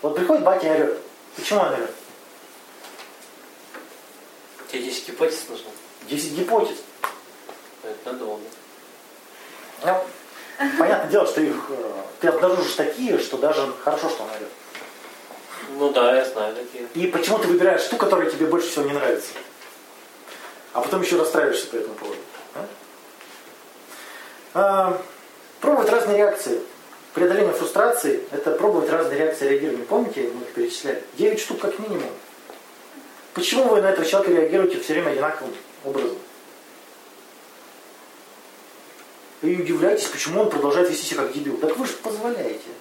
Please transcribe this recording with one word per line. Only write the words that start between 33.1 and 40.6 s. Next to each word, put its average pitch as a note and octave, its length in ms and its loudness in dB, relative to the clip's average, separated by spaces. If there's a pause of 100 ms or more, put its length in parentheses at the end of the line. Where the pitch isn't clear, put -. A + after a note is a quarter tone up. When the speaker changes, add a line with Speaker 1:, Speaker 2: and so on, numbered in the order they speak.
Speaker 1:
Почему A#3+ 340 2
вы G#3+ 120 8
на F#3+ 100 4
этого E3 160 2
человека G3 340 4
реагируете F3 400 4
всё D#3 140 -2
время D#3+ 180 0
одинаковым B2 420 -2 (300)
образом? C3+ 320 -2 (3250)
И E3+ 120 2
удивляетесь, E3+ 540 2
почему E3+ 340 -2
он - 80 4
продолжает D3 400 2